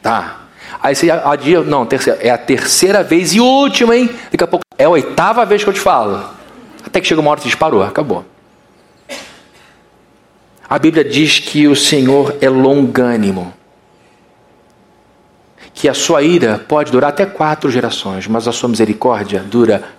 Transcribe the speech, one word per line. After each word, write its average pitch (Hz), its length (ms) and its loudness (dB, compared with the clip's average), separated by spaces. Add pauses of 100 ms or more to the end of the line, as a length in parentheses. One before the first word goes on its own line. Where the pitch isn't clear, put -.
Tá. 104 360 -4 (440)
Aí 139 140 0
você 165 160 0
adia, 151 520 0
"Não, 143 220 0
terceira, 117 380 -2
é 117 80 2
a 120 80 0
terceira - 640 0
vez 170 320 0
e 214 60 4
última, 262 560 2
hein?" 247 120 2 (220)
Daqui - 140 0
a - 20 -6
pouco, - 180 -4 (140)
"É 135 60 4
a 151 40 4
oitava 180 560 0
vez 208 200 0
que 202 40 2
eu 196 60 0
te 196 60 -6
falo." 113 440 0 (640)
Até - 140 -2
que 185 80 -4
chega 160 120 2
uma 151 80 2
hora 147 100 0
que - 40 -14
você 120 80 -6
diz, - 80 -2
"Parou, 135 240 2
acabou." 101 420 -4 (2500)
A 143 120 -2
Bíblia 156 240 2
diz 139 380 0
que 147 260 0
o 143 80 6
Senhor 139 680 0
é 135 80 4
longânimo, 120 1040 0 (2250)
que - 140 0
a 127 60 0
sua 156 280 0
ira 131 380 2
pode 147 320 -2
durar 135 180 2
até 190 160 -2
quatro 151 420 -2
gerações, 107 600 -4
mas 110 180 -2
a 120 60 -2
sua 123 160 -4
misericórdia 107 720 0
dura 107 420 0 (160)